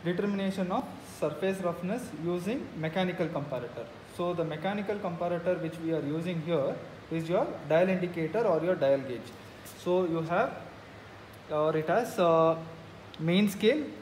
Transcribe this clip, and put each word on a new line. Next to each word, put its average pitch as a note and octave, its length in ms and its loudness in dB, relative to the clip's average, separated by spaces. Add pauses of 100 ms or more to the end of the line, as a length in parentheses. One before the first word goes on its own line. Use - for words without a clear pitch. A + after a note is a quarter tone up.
determination F#3+ 680 0
of A3+ 120 0 (360)
surface F#3 460 0
roughness F3+ 360 -2 (220)
using F3+ 420 -2 (140)
mechanical F3 480 0
comparator. B2 560 -6 (320)
So F3 180 0
the E3+ 80 0
mechanical G3 540 -2
comparator F3 680 0
which E3 220 -6
we E3 80 0
are D#3 80 2
using E3 420 -2
here D#3+ 320 0 (380)
is D#3+ 160 -2
your G#3+ 180 2 (220)
dial E3+ 200 6
indicator F3 520 0
or F3+ 200 4
your F3+ 140 2
dial C#3 240 4
gauge. B2 320 -6 (540)
So F3+ 220 4
you E3 160 0
have, F3+ 280 2 (960)
or D3+ 280 2
it D#3 100 2
has, A#3 320 2
uh, E3 380 8 (640)
main F#3 280 6
scale C4+ 360 4 (180)